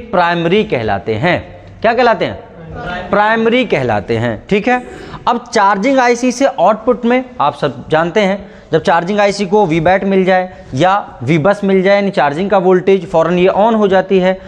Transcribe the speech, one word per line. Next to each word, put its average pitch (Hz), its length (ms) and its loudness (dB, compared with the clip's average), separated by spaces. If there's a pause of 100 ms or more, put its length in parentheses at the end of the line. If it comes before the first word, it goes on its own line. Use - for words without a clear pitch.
प्राइमरी 175 600 0
कहलाते 110 500 -2
हैं। 143 240 0 (420)
क्या 226 120 2
कहलाते 226 320 2
हैं? - 840 -10
प्राइमरी 226 560 2
कहलाते 117 520 -2
हैं, 113 300 -4
ठीक 202 200 0
है। 247 140 0 (460)
अब 233 180 -2
चार्जिंग 208 540 2
आईसी 247 320 2
से 269 140 0
आउटपुट 220 600 0
में 247 180 0 (160)
आप 143 160 0
सब 127 340 -6
जानते 165 320 0
हैं, 196 180 0 (320)
जब 156 100 0
चार्जिंग 175 380 0
आईसी 202 260 0
को 208 200 2
वीबैट 170 400 0
मिल 196 200 2
जाए 185 400 -2 (100)
या 185 480 0
वीबस 170 400 0
मिल 190 180 2
जाए, 196 140 2
यानी 202 160 0
चार्जिंग 160 380 0
का 208 100 2
वोल्टेज 185 480 2
फ़ौरन 170 320 2
ये 180 80 4
ऑन 214 280 2
हो 214 120 2
जाती 190 320 2
है 185 280 0